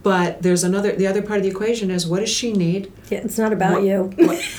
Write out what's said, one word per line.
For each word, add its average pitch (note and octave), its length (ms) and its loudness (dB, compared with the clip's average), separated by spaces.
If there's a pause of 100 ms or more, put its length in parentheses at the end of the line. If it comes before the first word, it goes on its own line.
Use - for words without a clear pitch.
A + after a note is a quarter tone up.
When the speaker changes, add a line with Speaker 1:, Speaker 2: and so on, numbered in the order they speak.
Speaker 1:
But F3+ 380 2
there's F3 220 2
another, G3 320 0
the F#3+ 120 2
other G3 140 0
part G#3 160 -4
of F#3+ 60 0
the F#3+ 60 0
equation G3+ 420 -2
is, F3 160 -2
what F3+ 140 0
does A3+ 80 -2
she A3+ 240 -2
need? F#3+ 380 0 (180)
Speaker 2:
Yeah, G3 100 -4
it's - 180 -6
not A3 140 2
about F#3 220 2
Speaker 1:
What, F#3+ 100 2
Speaker 2:
you. G3 200 2 (120)
Speaker 1:
what, - 260 4 (180)